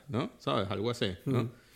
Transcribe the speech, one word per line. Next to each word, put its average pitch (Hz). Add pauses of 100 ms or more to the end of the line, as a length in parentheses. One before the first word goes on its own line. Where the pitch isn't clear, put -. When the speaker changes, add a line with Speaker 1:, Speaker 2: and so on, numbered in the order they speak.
Speaker 1:
¿no? 143
¿Sabes? 120
Algo 101
así, 110 (140)
¿no? 117
Speaker 2:
Mm. 123 (260)